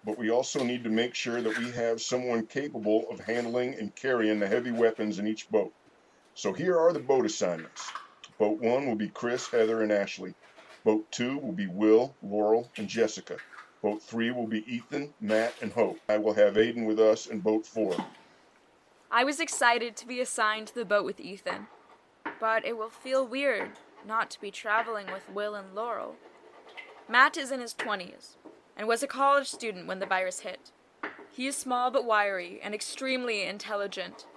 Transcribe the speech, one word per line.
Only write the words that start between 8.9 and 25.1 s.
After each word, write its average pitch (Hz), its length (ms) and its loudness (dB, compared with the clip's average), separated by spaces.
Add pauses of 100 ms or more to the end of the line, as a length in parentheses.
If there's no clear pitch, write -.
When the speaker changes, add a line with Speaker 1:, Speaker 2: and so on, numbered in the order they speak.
Speaker 1:
be 104 120 -2
Chris, 120 400 -4
Heather, 113 340 4
and 107 100 2
Ashley. 95 420 -2 (500)
Boat 110 260 4
two 127 280 -2
will 104 140 -6
be 98 160 -4
Will, 110 540 6
Laurel, 107 540 0
and 104 120 -8
Jessica. 110 480 -2 (440)
Boat 104 220 0
three 117 280 -2
will 120 160 -4
be 107 260 -2
Ethan, 143 480 -6
Matt, 110 420 2
and 104 100 -6
Hope. 113 260 2 (100)
I 107 100 4
will 107 160 2
have 101 200 6
Aiden 117 320 2
with 107 140 2
us 110 260 6
in 107 140 -8
boat 110 240 0
four. 98 300 -2 (1160)
Speaker 2:
I 233 140 4
was 285 160 0
excited 240 560 0
to - 100 -14
be 247 140 -6
assigned 214 480 -2
to - 60 -20
the 240 100 -6
boat 202 200 2
with - 160 -8
Ethan, 196 480 -10 (720)
but 220 240 2
it 233 120 -4
will 220 140 -6
feel 262 360 0
weird 247 460 0 (340)
not 220 240 -2
to - 100 -16
be 202 100 -10
traveling 220 600 -2